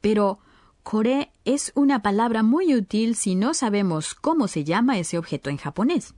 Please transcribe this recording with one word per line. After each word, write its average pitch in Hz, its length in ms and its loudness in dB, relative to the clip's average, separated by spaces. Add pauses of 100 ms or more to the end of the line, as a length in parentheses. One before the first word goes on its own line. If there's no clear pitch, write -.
pero 202 400 0 (420)
"kore" 240 500 0 (120)
es 269 300 -2
una 277 280 2
palabra 220 400 2
muy 294 320 4
útil 226 400 0
si 196 220 -2
no 233 180 0
sabemos 202 600 -2
cómo 294 340 0
se 156 160 -4
llama 214 340 2
ese 170 180 -4
objeto 165 320 -6
en 143 100 -4
japonés. 247 580 -4